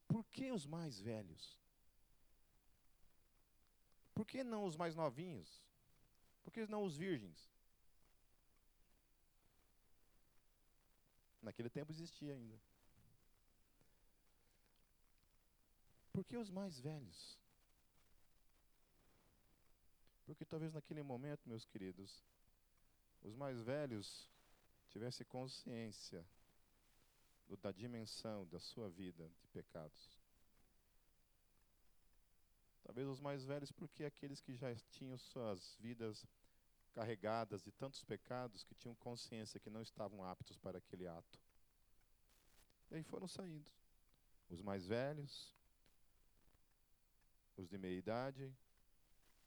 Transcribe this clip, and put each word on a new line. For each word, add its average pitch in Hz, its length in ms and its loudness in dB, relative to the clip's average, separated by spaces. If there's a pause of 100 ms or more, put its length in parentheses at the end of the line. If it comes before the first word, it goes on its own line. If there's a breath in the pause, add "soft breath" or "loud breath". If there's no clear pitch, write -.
Por 226 180 8
que 262 260 2
os 175 140 4
mais 151 340 0
velhos? 101 600 -2 (2500)
Por 214 100 6
que 262 180 2
não 220 220 6
os 165 100 6
mais 170 200 6
novinhos? 147 680 4 (800)
Por - 80 -8
que 226 140 2
não 208 180 4
os 165 140 4
virgens? 135 540 2 (4000)
Naquele 117 300 0
tempo 147 220 -2
existia 156 420 -4
ainda. 113 260 -6 (3500)
Por 190 140 4
que 240 100 -4
os 226 140 2
mais 185 300 0
velhos? 135 600 -4 (2750)
Porque 151 180 -6
talvez 160 300 0
naquele 156 300 -2
momento, 139 440 0
meus 113 160 0
queridos, 95 640 -6 (960)
os 104 140 -8
mais 131 260 2
velhos 123 680 2 (640)
tivessem 117 380 -2
consciência 113 1000 -4 (1200)
do, 98 120 -6
da 98 140 0
dimensão 110 760 -2
da 82 120 -6
sua 110 300 -4
vida 85 400 -6 (100)
de - 100 -20
pecados. - 680 -10 (2500)
Talvez 131 260 0
os 135 120 2
mais 139 260 0
velhos, 143 260 0
porque - 320 -6
aqueles 143 380 -2
que 131 140 -4
já 123 180 2 (160)
tinham 131 300 -6
suas 107 560 0
vidas 113 500 -2 (680 soft breath)
carregadas 107 680 4
de 104 100 -10
tantos - 320 -4
pecados 117 600 0
que - 100 -12
tinham 120 220 -8
consciência 113 640 -4
que - 100 -8
não 110 140 -2
estavam 101 400 -2
aptos 92 340 -4
para 92 220 -2
aquele 90 260 -6
ato. 85 340 -6 (1500)
E - 60 -6
aí 160 80 0
foram - 240 -4
saindo. 165 420 -4 (800)
Os 87 140 -4
mais 98 240 4
velhos, 139 680 2 (2000)
os 92 120 -4
de 95 100 -4
meia 92 200 4
idade 131 580 2 (920)